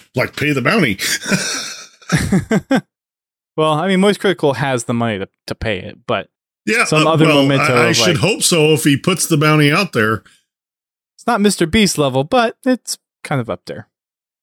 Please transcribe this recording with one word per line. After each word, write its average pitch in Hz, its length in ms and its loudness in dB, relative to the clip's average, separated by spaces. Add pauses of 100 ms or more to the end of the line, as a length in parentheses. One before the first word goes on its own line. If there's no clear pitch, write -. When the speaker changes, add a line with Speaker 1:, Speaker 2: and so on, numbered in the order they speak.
(140)
Speaker 1:
Like, 120 220 -2
pay 147 160 -2
the 135 100 0
bounty. 147 340 2
<laughs> - 1900 -4
Speaker 2:
<laughs> - 0 - (760)
Well, 156 160 2
I 151 140 -2
mean, 190 140 2
Moist 196 200 2
Critical 160 340 0
has 131 300 -2
the 120 100 -4
money 117 240 -2
to, 95 100 -8 (200)
to 110 60 -10
pay 107 260 -4
it, - 260 -16
but 101 240 -4 (340)
Speaker 1:
Yeah, 214 200 0
Speaker 2:
some 156 220 2
Speaker 1:
uh, 156 60 2
Speaker 2:
other 160 140 4
Speaker 1:
well, 147 160 4
Speaker 2:
memento 139 320 2
Speaker 1:
I, 120 120 2
I - 20 0
Speaker 2:
of, 113 80 0
Speaker 1:
should - 100 2
Speaker 2:
like, 160 100 2
Speaker 1:
hope 190 260 -2
so 156 300 2
if 151 120 0
he 143 120 2
puts 180 300 -2
the 165 100 0
bounty 151 340 2
out 180 220 -2
there. 110 300 0 (920)
Speaker 2:
It's - 100 -12
not 233 160 0
Mister 190 240 2
Beast 196 320 2
level, 135 260 0
but 226 400 0
it's - 320 -2 (260)
kind 139 200 -4
of 110 80 -6
up - 160 -8
there. - 220 -14 (540)